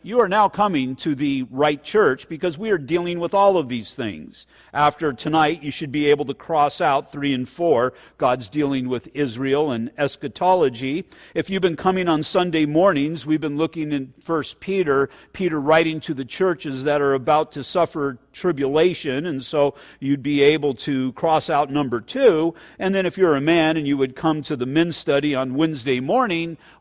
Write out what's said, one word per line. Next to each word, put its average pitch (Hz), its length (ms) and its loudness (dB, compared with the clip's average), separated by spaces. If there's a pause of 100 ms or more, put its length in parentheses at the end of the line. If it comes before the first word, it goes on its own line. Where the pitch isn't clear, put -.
you 226 180 0
are 208 80 4
now 196 220 2
coming 143 460 0
to 151 180 -2
the 139 300 -2
right 143 380 0
church 151 460 2
because 165 300 -4
we 220 120 -4
are 185 80 2
dealing 175 420 -4
with 170 120 -4
all 196 240 4
of 135 140 0
these 117 240 -8
things. 95 520 -10 (280)
After 147 400 2
tonight, 156 480 0
you 147 80 -8
should 147 200 -8
be 147 200 2
able 143 160 2
to 135 80 -6
cross 147 480 0
out 143 280 0
three 143 220 -4
and 127 160 -4
four, 127 460 2 (240)
God's 127 320 0
dealing 139 400 -2
with 120 240 -6
Israel 135 580 0
and 117 240 -6
eschatology. 147 1120 0 (240)
If 160 160 -4
you've 185 140 -4
been 170 140 2
coming 185 300 0
on 156 160 2
Sunday 165 440 0
mornings, 156 580 2
we've 156 160 0
been 147 160 -4
looking 156 360 -4
in 135 200 -6 (100)
First 160 380 -4
Peter, 147 480 0 (240)
Peter 160 260 -2
writing 160 420 2
to - 120 -6
the 131 140 -8
churches 156 580 -4
that 147 160 0
are 139 140 2
about 151 380 0
to 135 120 -10
suffer 151 540 -2 (160)
tribulation, 151 920 0
and 135 180 -6
so 143 320 0 (260)
you'd 135 220 -2
be 143 200 2
able 147 320 4
to 131 380 -4
cross 156 360 0
out 143 240 0
number 127 300 -2
two. 170 520 2 (240)
And 190 160 -2
then 190 120 0
if 165 100 -6
you're 175 200 4
a 135 40 0
man 160 380 2
and 147 80 -4
you 143 100 0
would 135 180 0
come 156 280 0
to 151 140 -4
the 123 100 -4
men's 160 320 0
study 143 360 0
on 131 200 -2
Wednesday 135 460 0
morning, 170 580 -2 (220)